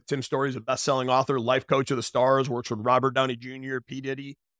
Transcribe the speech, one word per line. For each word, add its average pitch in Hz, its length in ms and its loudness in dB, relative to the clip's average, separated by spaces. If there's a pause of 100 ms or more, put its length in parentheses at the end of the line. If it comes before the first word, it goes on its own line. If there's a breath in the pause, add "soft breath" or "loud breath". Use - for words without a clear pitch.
Tim 139 160 -4
Story 135 280 -2
is 127 80 -6
a 110 40 -10
best-selling 131 480 0
author, 131 300 2
life 127 260 0
coach 135 240 2
of 139 60 2
the 117 80 -4
stars, 131 460 2
works 120 200 -6
with 110 120 -4
Robert 127 320 2
Downey 131 240 0
Junior, 131 420 -10
P. 131 220 -12
Diddy. 135 340 -8 (240)